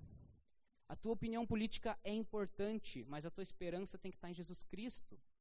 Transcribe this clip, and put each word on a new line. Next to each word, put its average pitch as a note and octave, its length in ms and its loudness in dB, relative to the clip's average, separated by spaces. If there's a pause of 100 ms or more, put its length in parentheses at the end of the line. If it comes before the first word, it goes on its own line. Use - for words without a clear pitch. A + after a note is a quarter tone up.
(880)
A C#3 80 -4
tua A3 180 2
opinião A3+ 340 2
política A3 580 4
é G3+ 80 2
importante, G#3 920 2
mas D3 200 -2
a E3+ 60 -2
tua G3 120 -2
esperança F#3 560 -2
tem F#3+ 120 -4
que - 80 -8
estar F3 120 -4
em F3 40 -2
Jesus F3 280 -6
Cristo. - 560 -4 (220)